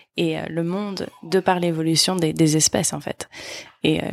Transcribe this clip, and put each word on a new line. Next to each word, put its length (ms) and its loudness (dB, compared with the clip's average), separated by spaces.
et, 220 0
euh, 100 -6
le 140 -2
monde 440 -4
de 160 2
par 220 2
l'évolution 560 2
des, 160 2
des 240 4
espèces, 340 2
en 80 -6
fait. 300 -10
Et, 200 2
euh, 100 -6